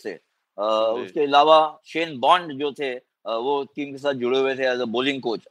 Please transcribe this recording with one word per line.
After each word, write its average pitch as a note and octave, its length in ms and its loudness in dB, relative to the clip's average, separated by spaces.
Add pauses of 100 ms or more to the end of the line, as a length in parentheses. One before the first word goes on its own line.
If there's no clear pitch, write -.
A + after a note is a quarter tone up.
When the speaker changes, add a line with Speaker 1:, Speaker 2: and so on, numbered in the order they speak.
Speaker 1:
थे। A2 60 -8
अ, D#2+ 100 -12 (380)
Speaker 2:
जी। A2 460 0
Speaker 1:
उसके F#2+ 160 -4
अलावा D3+ 680 4
शेन D#3+ 320 -6
बॉन्ड D#3+ 340 2
जो C#3 200 -4
थे, C3 220 -6
अ, B2 80 -12 (240)
वो C3 380 -2
टीम C#3+ 280 -10
के C3+ 60 -14
साथ C#3 140 -2
जुड़े B2+ 260 0
हुए C3+ 160 0
थे B2+ 220 -2
as B2 60 -4
a B2 40 -4
bowling C3 400 -2
coach। G#2+ 240 -6